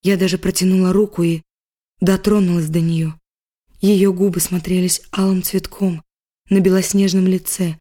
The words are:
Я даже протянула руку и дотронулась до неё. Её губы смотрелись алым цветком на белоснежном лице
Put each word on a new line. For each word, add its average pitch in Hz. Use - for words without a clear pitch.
Я 196
даже 185
протянула 185
руку 196
и 165
дотронулась 185
до 160
неё. 165
Её 196
губы 180
смотрелись 180
алым 190
цветком 185
на 196
белоснежном 190
лице 180